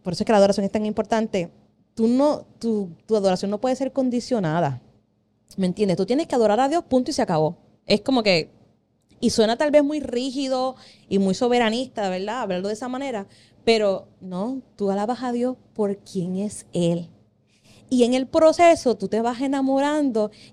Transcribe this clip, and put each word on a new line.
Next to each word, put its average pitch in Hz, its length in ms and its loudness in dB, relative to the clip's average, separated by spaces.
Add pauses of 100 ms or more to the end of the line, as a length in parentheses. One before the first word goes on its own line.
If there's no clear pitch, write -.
por 180 80 -6
eso 165 100 -6
es - 40 -2
que - 60 0
la 208 60 6
adoración 196 260 4
es 196 60 -4
tan 214 160 -2
importante, 214 640 -2 (440)
tú 226 120 0
no, 269 400 0 (140)
tu, 208 300 -4 (160)
tu 220 100 0
adoración 196 340 0
no 208 100 -4
puede 254 140 0
ser 262 180 -4
condicionada, 190 880 -2 (760)
¿me 190 100 0
entiendes? 180 300 0
Tú 190 100 -2
tienes 269 220 0
que - 80 -2
adorar 214 240 4
a 269 80 2
Dios, 330 160 0
punto 254 260 0
y 277 40 -8
se 254 80 -2
acabó. 156 340 0 (300)
Es 208 160 2
como 262 200 0
que, 180 280 2 (680)
y 240 120 2
suena 226 260 2
tal 302 160 0
vez 294 100 6
muy 294 160 -2
rígido 262 800 -4 (320)
y 196 100 0
muy 190 160 2
soberanista, 240 760 0
¿verdad? 208 320 -6
Hablarlo 190 260 -4
de 214 60 -4
esa 247 140 -10
manera, 254 380 -6 (380)
pero 214 420 2 (140)
no, 202 420 -8 (140)
tú 202 160 -2
alabas 233 320 -4
a 247 80 -4
Dios 247 240 -2 (180)
por 202 240 -2
quién 185 380 -6
es 202 360 -8
Él. 175 360 -2 (800)
Y 247 140 2
en 240 120 2
el 262 120 -2
proceso 320 680 4
tú 190 100 -6
te 214 140 -2
vas 233 200 -2
enamorando 269 920 0 (200)